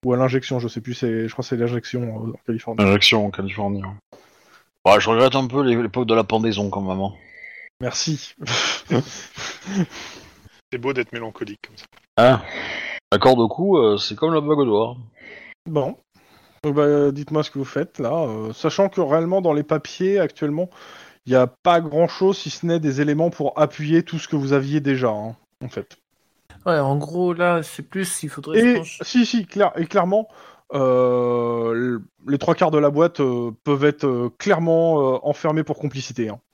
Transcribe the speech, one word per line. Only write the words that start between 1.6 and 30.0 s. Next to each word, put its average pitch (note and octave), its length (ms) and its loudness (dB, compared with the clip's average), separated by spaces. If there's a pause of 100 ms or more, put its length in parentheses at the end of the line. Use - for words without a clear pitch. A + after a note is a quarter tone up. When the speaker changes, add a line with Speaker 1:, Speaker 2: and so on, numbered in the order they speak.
Speaker 1:
euh, A2+ 260 -8
en - 160 -16
Californie. A2+ 360 -4
Speaker 2:
L'injection G#2 440 4
en G2+ 40 -2
Californie, G2 520 -8
ouais. - 1080 -6
Ouais, G#2+ 80 8
je G#2 120 2
regrette B2 260 4
un C3+ 100 0
peu C3 160 -2
l'é-, A#2+ 200 2
l'époque A#2 240 -2
de A2+ 80 4
la A2+ 100 6
pendaison, G#2+ 460 0
quand G2 100 -6
même, F#2+ 220 -4
hein. G2 100 -4 (680)
Speaker 1:
Merci. - 580 -6
<laughs> - 500 -6 (1800)
Speaker 3:
C'est C3 60 -8
beau B2 140 -4
d'être B2+ 200 -6
mélancolique A2 540 -12
comme - 100 -20
ça. - 80 -20 (320)
Speaker 2:
Hein. B2 240 8 (720)
L'accord C3 240 6
de A#2 80 4
cou, F3+ 340 2
euh, G#2+ 180 6
c'est G#2 180 -6
comme D#3+ 200 0
la D#3 60 2
bague D3 180 0
au C#3 60 4
doigt. A2+ 320 0 (720)
Speaker 1:
Bon. D3+ 280 -2 (680)
Donc, D3 120 -2
bah, D3 360 4
dites-moi D3 320 -4
ce - 80 -6
que - 80 -10
vous C#3 60 -4
faites, - 340 -8
là, B2 160 -4
euh, A2 380 -6
sachant G3 360 0
que G3 120 -4
réellement, E3 400 0
dans F3 120 2
les D3 100 0
papiers, F3+ 580 -2
actuellement, D#3+ 480 -4 (580)
il B2 60 -2
y C3 40 6
a B2+ 100 6
pas E3+ 340 2
grand-chose, E3+ 580 0
si - 120 -10
ce - 160 -8
n'est E3+ 140 2
des C#3+ 200 0
éléments D3+ 300 2
pour D3 280 -6
appuyer D3+ 440 2
tout E3 160 -8
ce - 100 -12
que D#3+ 80 -2
vous C3+ 160 0
aviez C#3 280 0
déjà, C3 300 0
hein, G#2+ 240 -8 (300)
en B2 40 -12
fait. - 280 -12 (680)
Speaker 4:
Ouais, E3+ 120 2
en C#3 200 0
gros, E3+ 340 -2
là, F3 300 0
c'est - 200 -14
plus, F#3+ 400 -6
il D#3 60 -8
faudrait, D3+ 320 0
je A#3 60 6
Speaker 1:
Et, B3 100 6
Speaker 4:
pense D#3+ 260 -8
Speaker 1:
si, A#3+ 240 2
si, A3 200 -2
clair-, - 300 0
et E3 100 -2
clairement, G3 420 0 (460)